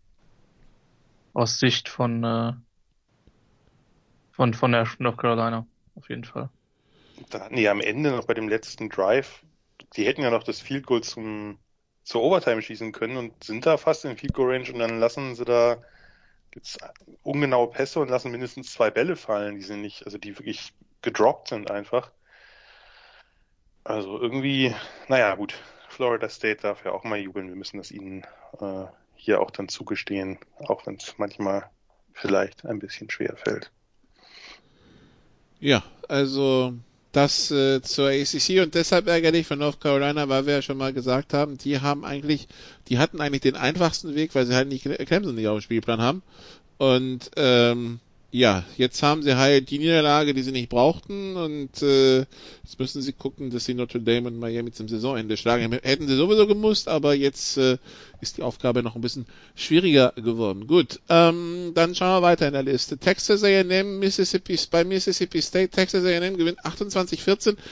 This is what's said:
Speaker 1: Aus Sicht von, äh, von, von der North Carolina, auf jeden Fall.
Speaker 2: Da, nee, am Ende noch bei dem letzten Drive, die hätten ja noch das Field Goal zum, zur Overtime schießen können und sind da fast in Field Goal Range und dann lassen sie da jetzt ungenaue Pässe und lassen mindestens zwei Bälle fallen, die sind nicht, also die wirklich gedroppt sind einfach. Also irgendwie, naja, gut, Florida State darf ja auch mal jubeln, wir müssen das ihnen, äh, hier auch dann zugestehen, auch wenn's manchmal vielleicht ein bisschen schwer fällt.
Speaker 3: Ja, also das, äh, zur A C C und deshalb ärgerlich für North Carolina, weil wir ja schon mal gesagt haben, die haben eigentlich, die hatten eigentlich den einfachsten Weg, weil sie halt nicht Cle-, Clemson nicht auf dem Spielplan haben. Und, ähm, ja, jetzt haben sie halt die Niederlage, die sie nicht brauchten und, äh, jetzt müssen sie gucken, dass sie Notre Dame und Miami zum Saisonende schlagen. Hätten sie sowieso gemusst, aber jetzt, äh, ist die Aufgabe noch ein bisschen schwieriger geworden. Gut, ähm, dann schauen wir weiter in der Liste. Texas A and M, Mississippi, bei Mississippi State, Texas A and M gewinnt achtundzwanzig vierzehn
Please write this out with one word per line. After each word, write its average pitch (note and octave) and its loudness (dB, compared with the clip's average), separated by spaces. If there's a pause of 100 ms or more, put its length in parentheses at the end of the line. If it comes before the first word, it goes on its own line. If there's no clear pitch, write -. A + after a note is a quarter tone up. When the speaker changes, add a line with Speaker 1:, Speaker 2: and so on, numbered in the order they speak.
(1300)
Speaker 1:
Aus A#2 0
Sicht - 0
von, A#2 -2
äh, A#2 -2 (1800)
von, B2 0
von B2 2
der A2+ 2 (120)
North A#2 -2
Carolina, A#2 -2 (280)
auf - -20
jeden B2 -10
Fall. B2+ -12 (800)
Speaker 2:
Da, F#2+ -12
nee, A#2 2
am G2+ 2
Ende C3+ -2
noch A#2+ -4
bei A#2 0
dem A2 -4
letzten A2 -6
Drive, G#2 0 (520)
die - -2
hätten C#3+ -2
ja A#2+ 2
noch A2+ 0
das - -8
Field C#3 -8
Goal A#2 0
zum, G#2+ -10 (440)
zur A#2 -2
Overtime C3 2
schießen A2 -10
können A#2 -6
und A#2+ -12
sind A#2 -6
da D#3+ 4
fast D#3 -2
in B2+ -8
Field C#3 -10
Goal B2+ 0
Range B2+ -4
und A#2+ -8
dann A2+ -2
lassen B2+ -2
sie A#2+ -8
da A#2+ 4 (800)
jetzt - -18 (420)
ungenaue C3+ 2
Pässe C3+ -4
und C3 -2
lassen B2+ -2
mindestens B2+ -10
zwei A2 2
Bälle D3+ 0
fallen, G#2 -4
die G2 -14
sind G#2 -10
nicht, G#2 -14
also G2+ -12
die G2+ -14
wirklich - -12 (280)
gedroppt A2+ 0
sind G#2 -8
einfach. G#2 -4 (1700)
Also G#2 -8
irgendwie, C3 -2 (340)
naja, A2+ 4
gut, G2+ -8 (360)
Florida A#2 -2
State - -4
darf G2+ -4
ja F#2 -6
auch F#2+ -6
mal G#2+ -4
jubeln, F#2+ -10
wir F2+ -14
müssen G2 -14
das F#2 -16
ihnen, F#2+ -14 (360)
äh, F#2+ -8 (300)
hier G2+ 2
auch G2+ -2
dann F#2+ -10
zugestehen, F#2+ -8 (180)
auch - -4
wenn's G2+ -14
manchmal G2 -4 (440)
vielleicht G2 -2
ein A2 -8
bisschen G2+ -16
schwer - -6
fällt. - -4 (1900)
Speaker 3:
Ja, C3+ 2 (240)
also C3+ 0 (380)
das, - 2
äh, C3+ 2
zur C#3 0
A C#3 2
C C#3 -4
C F#3+ 2
und E3 2
deshalb E3+ 2
ärgerlich E3 4
für D3 -4
North C#3+ -2
Carolina, C#3+ 0
weil C3+ 0
wir C#3+ 2
ja C3+ 0
schon C3+ -6
mal C3+ -4
gesagt B2+ -2
haben, C#3+ 0
die C#3 -2
haben C#3+ -2
eigentlich, C#3+ -4 (400)
die B2 2
hatten D#3 2
eigentlich C#3 -2
den C3+ 4
einfachsten D#3 0
Weg, D#3 -2
weil B2+ 2
sie B2+ 2
halt C3 4
nicht C3+ -8
Cle-, C#3 -4
Clemson E3+ 0
nicht A2 -2
auf G#2+ 0
dem - -12
Spielplan A2+ -2
haben. C#3+ 0 (560)
Und, B2+ 2
ähm, A#2+ 4 (360)
ja, G#2 6 (140)
jetzt B2+ 0
haben D3+ 4
sie C3+ 2
halt C3+ 4
die C#3+ -4
Niederlage, D3+ 4
die C3 -2
sie C3 -4
nicht B2 -4
brauchten F3+ 0
und, D3+ -6
äh, C3+ 6 (420)
jetzt - -16
müssen C3 -4
sie C3+ -6
gucken, C3+ -8
dass A#2+ -6
sie B2+ -2
Notre B2 -4
Dame A#2+ 2
und A#2 -8
Miami A#2 -6
zum A2 -12
Saisonende A2 -4
schlagen. A#2 0
Hätten C#3 -2
sie C3+ 2
sowieso G#3 4
gemusst, G#3+ 0
aber D3 2
jetzt, C#3 -2
äh, C3 4 (440)
ist - -10
die - -8
Aufgabe B2 -2
noch A#2 -6
ein A#2 -10
bisschen B2 -6 (260)
schwieriger D#3 4
geworden. A2 -2
Gut, E3+ 2 (100)
ähm, E3+ 4
dann E3+ 4
schauen F#3 2
wir F3+ 4
weiter E3+ 4
in C#3 -2
der C#3 0
Liste. C3+ -2
Texas G3+ 0
A G3+ 4 (100)
and F3+ 2
M, G3 0
Mississippi, F#3+ -2 (120)
bei E3+ 4
Mississippi F#3 -2
State, F#3 0
Texas F#3 0
A F#3 2
and F3 2
M F#3+ -2
gewinnt E3+ 0
achtundzwanzig F#3 -4
vierzehn G3+ 2 (140)